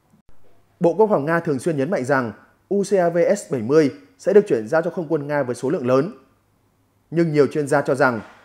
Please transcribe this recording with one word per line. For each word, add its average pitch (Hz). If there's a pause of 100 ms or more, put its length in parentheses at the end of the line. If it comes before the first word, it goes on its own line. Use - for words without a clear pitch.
(800)
Bộ 170
Quốc 208
phòng 160
Nga 165
thường 156
xuyên 160
nhấn 135
mạnh 139
rằng 127 (380)
U 202
C 196
A 175
V 170 (200)
S -
bảy 127
mươi 135 (260)
sẽ 175
được 202
chuyển 110
giao 160
cho 170
không 165
quân 147
Nga 147
với 120
số 131
lượng 135
lớn. 139 (1000)
Nhưng 165
nhiều 143
chuyên 147
gia 143
cho 143
rằng 123 (240)